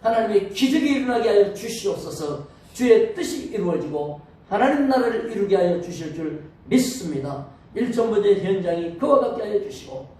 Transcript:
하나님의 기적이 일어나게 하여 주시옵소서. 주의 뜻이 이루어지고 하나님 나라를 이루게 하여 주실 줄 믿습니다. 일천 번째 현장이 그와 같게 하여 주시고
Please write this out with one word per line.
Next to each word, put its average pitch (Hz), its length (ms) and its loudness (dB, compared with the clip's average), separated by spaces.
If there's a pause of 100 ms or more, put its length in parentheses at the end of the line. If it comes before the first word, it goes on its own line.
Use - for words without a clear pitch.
하나님의 220 500 2
기적이 269 420 2
일어나게 240 360 0
하여 202 260 6
주시옵소서. 165 880 -6 (280)
주의 233 420 6
뜻이 - 360 -6
이루어지고 151 720 -4 (280)
하나님 269 400 2
나라를 233 420 0
이루게 196 260 0
하여 175 240 2
주실 156 340 -10
줄 160 300 -8 (220)
믿습니다. 143 800 -2 (280)
일천 226 360 0
번째 202 320 4
현장이 170 560 -2
그와 269 220 4
같게 233 220 -4
하여 208 200 -2
주시고 - 440 -14 (140)